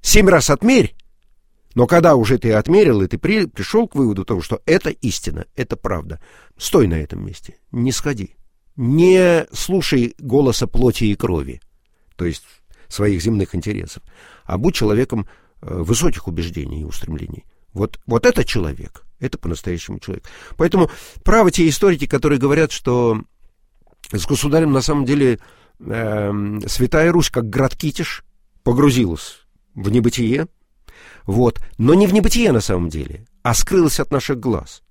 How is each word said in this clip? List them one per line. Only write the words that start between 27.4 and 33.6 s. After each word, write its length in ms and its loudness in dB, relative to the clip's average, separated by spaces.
град 280 -2
Китиш, 480 -8
погрузилась 760 0
в 160 -6
небытие. 560 0
Вот. 340 0
Но 160 4
не 120 6
в 60 2
небытие 400 4
на 80 4
самом 280 -2
деле, 380 -10
а 120 0
скрылась 460 2